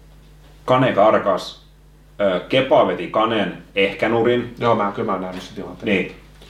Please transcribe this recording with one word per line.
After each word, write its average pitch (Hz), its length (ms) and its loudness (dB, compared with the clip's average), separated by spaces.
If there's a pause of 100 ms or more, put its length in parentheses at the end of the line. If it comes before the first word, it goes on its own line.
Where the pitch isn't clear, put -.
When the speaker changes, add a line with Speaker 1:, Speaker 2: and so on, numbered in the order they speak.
(640)
Speaker 1:
Kane 127 280 2
karkas, 101 680 2 (580)
ö, 92 280 0
Kepa 131 380 4
veti 90 200 -4
Kanen 101 520 -2 (160)
ehkänurin. 113 840 0
Speaker 2:
Joo, 120 160 2
mä, 101 200 -2
kyllä 113 120 -6
mä 104 60 -2
oon 92 100 -4
nähnyt 92 200 -10
sen - 120 -18
tilanteen. 92 320 -12 (100)
Speaker 1:
Niin, 90 180 -4 (360)